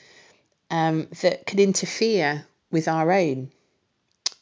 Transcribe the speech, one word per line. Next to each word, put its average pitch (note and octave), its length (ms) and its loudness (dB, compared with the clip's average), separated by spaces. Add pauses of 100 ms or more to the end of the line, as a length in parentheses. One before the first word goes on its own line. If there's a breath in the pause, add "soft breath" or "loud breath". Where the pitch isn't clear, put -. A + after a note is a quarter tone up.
(720 soft breath)
um, D#3+ 360 0 (140)
that - 240 0
can G3 140 -2
interfere F#3+ 840 0 (260)
with D#3+ 160 0
our D#3+ 240 2
own, C#3 400 0 (920)